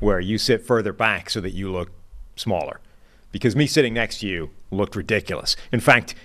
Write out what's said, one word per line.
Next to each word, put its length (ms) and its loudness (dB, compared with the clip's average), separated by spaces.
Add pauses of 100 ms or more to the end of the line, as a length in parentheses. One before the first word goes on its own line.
where 200 2
you 160 -2
sit 300 0
further 260 2
back 380 0
so 100 -4
that 120 -6
you 200 -6
look 180 -6 (460)
smaller. 440 -4 (520)
Because 240 0
me 100 4
sitting 280 2
next 260 -2
to 60 -4
you 240 -4 (200)
looked 260 -2
ridiculous. 600 -2 (160)
In 80 2
fact, 340 4 (100)